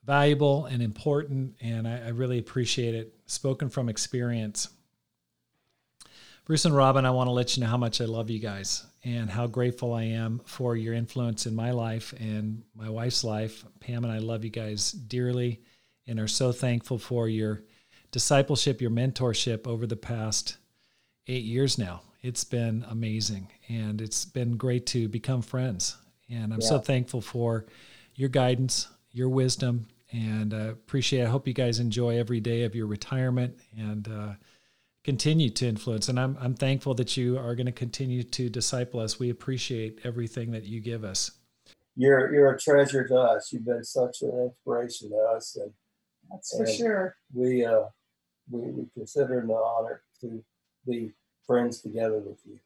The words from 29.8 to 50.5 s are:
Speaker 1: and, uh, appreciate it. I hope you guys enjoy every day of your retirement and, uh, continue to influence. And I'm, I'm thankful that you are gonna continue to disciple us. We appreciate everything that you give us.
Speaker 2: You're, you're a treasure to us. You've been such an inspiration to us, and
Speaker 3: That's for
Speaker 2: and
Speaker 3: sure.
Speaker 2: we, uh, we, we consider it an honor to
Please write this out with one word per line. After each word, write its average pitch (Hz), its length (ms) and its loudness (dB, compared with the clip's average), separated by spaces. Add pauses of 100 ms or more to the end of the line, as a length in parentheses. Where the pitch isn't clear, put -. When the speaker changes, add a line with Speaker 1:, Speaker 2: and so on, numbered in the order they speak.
Speaker 1:
and, 110 420 -2
uh, 110 180 -4
appreciate 127 500 0
it. 120 40 4
I 113 40 2
hope 131 180 0
you 123 60 -2
guys 117 260 2
enjoy 120 400 2
every 117 200 0
day 117 240 0
of 113 120 -2
your 113 100 -2
retirement 123 720 -2 (180)
and, 107 320 -6
uh, 107 260 -8 (680)
continue 151 460 4
to 123 180 -2
influence. 110 420 -2
And 123 100 0
I'm, 131 200 0
I'm 127 140 -2
thankful 135 420 0
that 123 220 0
you 123 220 2
are 120 160 -4
gonna 123 160 -2
continue 123 500 -4
to 123 280 -4
disciple 123 500 -2
us. 110 180 -4
We 123 140 0
appreciate 117 720 -6
everything 117 480 -4
that 110 140 -6
you 110 140 -8
give 113 240 -6
us. 95 280 -4 (640)
Speaker 2:
You're, 135 360 6
you're 143 200 8
a - 80 -2
treasure 139 480 6
to 127 100 4
us. 120 340 4
You've 113 140 -6
been 120 180 -2
such 123 380 -2
an 127 80 0
inspiration 120 800 -4
to 104 80 -2 (180)
us, - 200 -10
and 104 180 -8 (560)
Speaker 3:
That's - 260 -10
for 220 100 2
Speaker 2:
and 220 100 2
Speaker 3:
sure. 208 400 0 (180)
Speaker 2:
we, 127 320 4
uh, 110 200 6 (680)
we, 120 100 -6
we 123 320 -6
consider 127 460 0
it 113 60 -4
an 113 40 -2
honor 113 540 0 (160)
to 113 240 -10 (440)